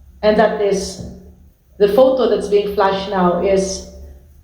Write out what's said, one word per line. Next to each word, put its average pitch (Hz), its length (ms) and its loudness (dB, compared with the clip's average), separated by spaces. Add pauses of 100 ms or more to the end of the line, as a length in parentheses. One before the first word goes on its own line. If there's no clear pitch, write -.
(220)
And 214 160 2
that 208 240 0
is - 420 -4 (720)
the 202 160 2
photo - 380 2
that's 190 180 -2
being 202 260 0
flashed 196 360 -2
now 180 340 0
is 190 480 -2 (520)